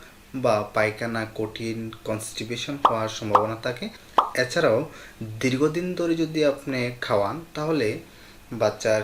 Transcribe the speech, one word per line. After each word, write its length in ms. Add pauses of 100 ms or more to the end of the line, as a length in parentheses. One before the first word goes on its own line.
(360)
বা 260 (120)
পায়খানা 520 (100)
কঠিন 560 (120)
কনস্টিপেশন 760 (120)
হওয়ার 200
সম্ভাবনা 540
থাকে। 260 (440)
এছাড়াও 560 (340)
দীর্ঘদিন 720
ধরে 200
যদি 300
আপনি 460 (100)
খাওয়ান, 520
তাহলে 460 (540)
বাচ্চার 500